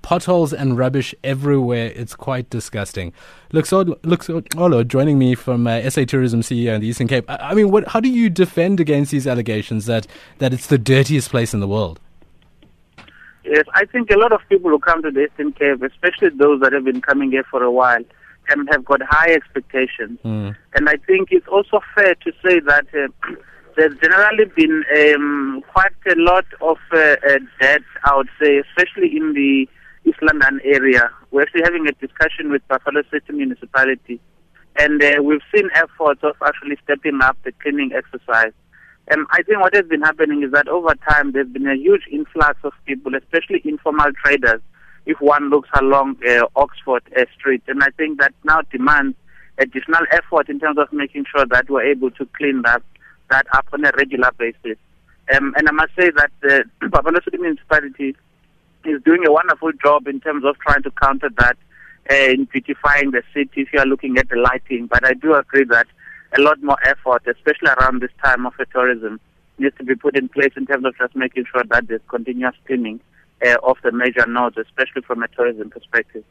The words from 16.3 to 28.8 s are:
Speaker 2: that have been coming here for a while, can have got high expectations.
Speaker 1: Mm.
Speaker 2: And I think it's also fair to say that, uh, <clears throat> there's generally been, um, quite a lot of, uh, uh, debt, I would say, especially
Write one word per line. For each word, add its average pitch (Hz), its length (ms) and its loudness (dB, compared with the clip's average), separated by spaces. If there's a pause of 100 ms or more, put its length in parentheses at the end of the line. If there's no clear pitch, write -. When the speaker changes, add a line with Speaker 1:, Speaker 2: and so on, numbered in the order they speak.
Speaker 2:
that 135 120 4
have 139 100 -2
been 127 180 -2
coming 139 300 0
here 135 180 -2
for 123 140 -2
a 123 80 2
while, 123 320 2 (440)
can 143 200 0
have 147 180 0
got 139 180 2
high 156 300 2
expectations. 127 920 -4
Speaker 1:
Mm. 107 320 -6 (200)
Speaker 2:
And 147 140 2
I 151 60 2 (100)
think 190 260 2
it's 180 160 2
also 202 320 0 (160)
fair 190 200 4
to - 160 -8 (140)
say 180 160 4
that, 143 320 2
uh, 143 140 -2 (220)
<clears throat> - 480 -18
there's 151 220 2
generally 208 460 4
been, 160 380 0 (140)
um, 143 720 2
quite 190 200 2 (180)
a 175 60 4
lot 175 300 2 (160)
of, 160 160 0 (160)
uh, 160 40 4 (300)
uh, 139 120 4 (200)
debt, 139 220 4 (220)
I 139 140 4
would 135 120 -2 (120)
say, 143 180 4
especially - 560 -2